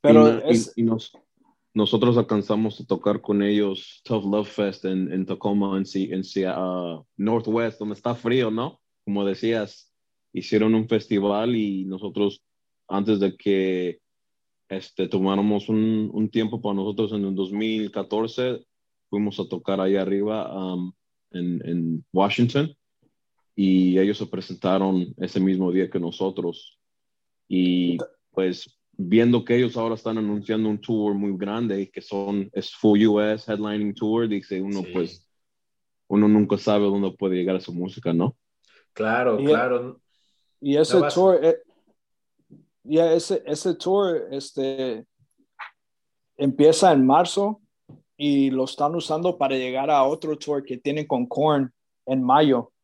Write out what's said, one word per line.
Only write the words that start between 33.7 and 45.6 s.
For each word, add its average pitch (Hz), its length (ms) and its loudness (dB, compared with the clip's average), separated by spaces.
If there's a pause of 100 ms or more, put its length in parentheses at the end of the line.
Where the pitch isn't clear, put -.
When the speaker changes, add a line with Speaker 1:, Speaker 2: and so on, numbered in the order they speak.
Speaker 2:
tour, 113 320 0
dice 98 340 -4
uno, 98 200 -6
Speaker 3:
Sí. 90 120 -10
Speaker 2:
pues, - 380 -6 (800)
uno 104 180 4
nunca 104 320 4
sabe 104 280 2
dónde 98 260 0
puede 92 240 -2
llegar 92 240 0
su 87 120 -14
música, 87 400 -6
¿no? 85 240 0 (560)
Speaker 3:
Claro, 117 460 0
Speaker 1:
Y 139 60 -2
e-, 147 60 2
Speaker 3:
claro. 127 500 0 (600)
Speaker 1:
y 143 160 0
ese 156 180 2
Speaker 3:
No 180 80 8
vas 143 120 0
Speaker 1:
tour, 185 300 6
eh, 160 140 4 (1200)
ya 160 300 2
ese, 170 340 0
ese 160 300 -2
tour, 190 560 0
este, 135 760 -6 (1300)